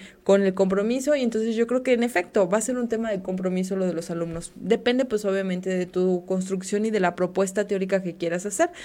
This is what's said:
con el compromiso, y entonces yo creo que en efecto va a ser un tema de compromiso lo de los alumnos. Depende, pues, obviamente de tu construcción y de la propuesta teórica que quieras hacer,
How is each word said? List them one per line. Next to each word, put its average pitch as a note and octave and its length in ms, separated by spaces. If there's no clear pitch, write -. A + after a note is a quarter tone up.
con G3 180
el F#3+ 140
compromiso, A3 600
y C4+ 60
entonces A3 340
yo A#3 120
creo B3+ 160
que C4 100
en A#3 80
efecto A#3+ 480
va G#3 80
a A3 40
ser B3 160
un A#3+ 100
tema A3+ 240
de F#3+ 100
compromiso F#3 540
lo F#3+ 100
de F3 80
los E3 160
alumnos. E3+ 460
Depende, A#3+ 500
pues, G#3 200
obviamente F#3+ 440
de F#3 160
tu F#3 400
construcción F#3+ 600
y A3+ 40
de G#3+ 100
la F3 160
propuesta F#3+ 520
teórica F#3+ 340
que F3 140
quieras F3 320
hacer, E4 240